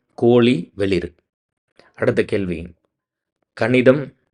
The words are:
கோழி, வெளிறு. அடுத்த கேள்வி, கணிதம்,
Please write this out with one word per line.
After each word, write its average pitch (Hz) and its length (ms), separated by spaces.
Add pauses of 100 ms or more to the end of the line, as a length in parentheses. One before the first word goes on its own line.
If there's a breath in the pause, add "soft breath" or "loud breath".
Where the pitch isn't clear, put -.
(160)
கோழி, 123 640
வெளிறு. 98 360 (840 soft breath)
அடுத்த - 280
கேள்வி, 90 440 (840)
கணிதம், 131 600 (200)